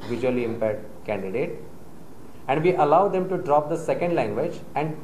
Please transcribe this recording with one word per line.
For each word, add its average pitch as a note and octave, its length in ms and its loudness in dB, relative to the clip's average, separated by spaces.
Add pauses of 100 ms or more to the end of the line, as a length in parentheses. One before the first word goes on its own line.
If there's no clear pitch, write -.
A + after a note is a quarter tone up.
visually A#2+ 420 0
impaired A2 400 -2 (200)
candidate. G#2 540 -4 (880)
And D3 160 2
we F3 120 6
allow D#3+ 340 6
them F#3 180 0
to F#3 100 0
drop D3 300 4
the D#3+ 100 -2
second E3 380 0
language B2+ 420 0 (180)
and D3+ 280 -2